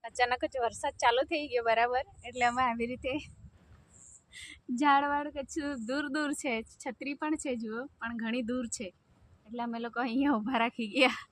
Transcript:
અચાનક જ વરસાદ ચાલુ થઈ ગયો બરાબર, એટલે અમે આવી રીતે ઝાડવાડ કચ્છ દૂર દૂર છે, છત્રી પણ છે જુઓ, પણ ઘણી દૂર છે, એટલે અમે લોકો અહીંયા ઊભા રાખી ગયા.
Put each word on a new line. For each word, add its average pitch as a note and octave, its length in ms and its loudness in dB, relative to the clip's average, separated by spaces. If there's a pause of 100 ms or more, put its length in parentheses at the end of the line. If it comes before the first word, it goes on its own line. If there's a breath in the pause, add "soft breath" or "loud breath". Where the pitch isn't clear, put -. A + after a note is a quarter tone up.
અચાનક B3 360 2 (100)
જ - 20 -20 (100)
વરસાદ C4+ 380 -2
ચાલુ B3 280 6
થઈ D4+ 200 0
ગયો A#3+ 180 0
બરાબર, A#3+ 360 4 (240)
એટલે B3 200 0
અમે B3 160 2
આવી A#3 260 0
રીતે B3+ 220 -4 (1700 loud breath)
ઝાડવાડ C#4+ 560 4
કચ્છ C#4 200 -8 (320)
દૂર C#4+ 160 0 (100)
દૂર D4+ 160 0 (120)
છે, C#4 100 0 (300)
છત્રી C4+ 380 -6
પણ D4+ 220 -2
છે C#4 100 -4 (100)
જુઓ, A3+ 180 -6 (180)
પણ A#3 240 -6
ઘણી A3+ 280 -2
દૂર B3+ 160 -2 (100)
છે, G#3 100 -8 (600)
એટલે A#3 200 -8
અમે A#3 180 -6
લોકો A#3 200 -6
અહીંયા C4 320 2
ઊભા A3 260 0
રાખી A#3 320 -2
ગયા. B3+ 240 4 (140)